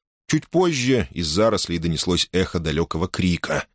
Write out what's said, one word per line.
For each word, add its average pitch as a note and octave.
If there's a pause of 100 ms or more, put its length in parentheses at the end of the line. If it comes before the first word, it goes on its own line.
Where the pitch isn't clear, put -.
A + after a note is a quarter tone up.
(280)
Чуть D#3
позже C3+
из E2
зарослей F2+
донеслось E2+
эхо F2+
далёкого D#2+
крика. E2+